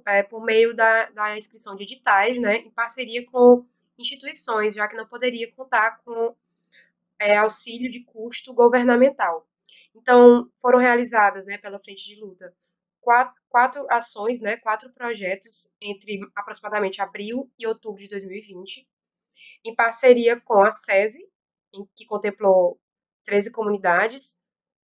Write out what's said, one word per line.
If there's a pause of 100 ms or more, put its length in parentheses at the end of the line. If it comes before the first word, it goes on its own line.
é,
por
meio
da,
da
inscrição
de
editais,
né,
em
parceria
com (340)
instituições,
já
que
não
poderia
contar
com, (800)
é,
auxílio
de
custo
governamental. (460)
Então, (100)
foram
realizadas,
né,
pela
Frente
de
Luta (460)
quatro, (140)
quatro
ações,
né,
quatro
projetos
entre (160)
aproximadamente
abril
e
outubro
de
dois
mil
e
vinte, (800)
em
parceria
com
a
sesi, (500)
em,
que
contemplou (460)
treze
comunidades, (460)